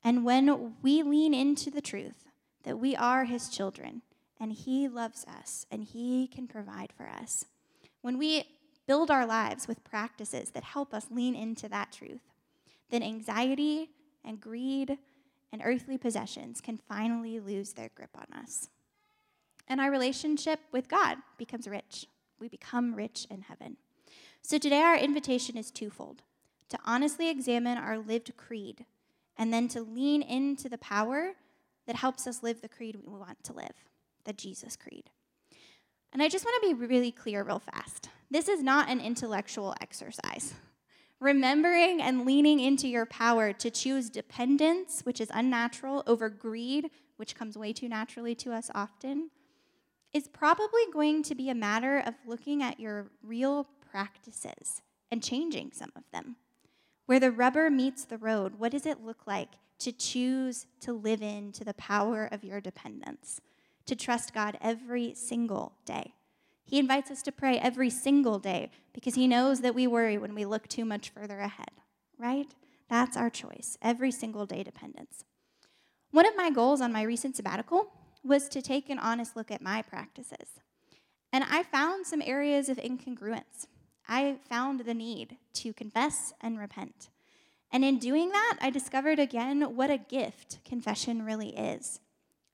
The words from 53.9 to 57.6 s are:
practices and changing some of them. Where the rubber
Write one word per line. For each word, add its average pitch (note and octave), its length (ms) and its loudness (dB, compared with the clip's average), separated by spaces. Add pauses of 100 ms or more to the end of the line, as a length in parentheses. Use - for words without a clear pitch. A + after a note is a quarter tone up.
practices - 920 -10 (280)
and A#3 120 -2
changing D4 500 -4
some - 240 -14
of - 140 -20
them. - 260 -10 (720)
Where C4 140 6
the B3+ 120 6
rubber C4 380 4